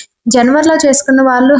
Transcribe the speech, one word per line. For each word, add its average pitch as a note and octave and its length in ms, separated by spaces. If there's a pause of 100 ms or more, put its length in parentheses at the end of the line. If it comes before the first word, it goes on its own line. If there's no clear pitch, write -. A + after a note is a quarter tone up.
(280)
జనవరిలో C4+ 480
చేసుకున్న C4+ 460
వాళ్ళు B3+ 380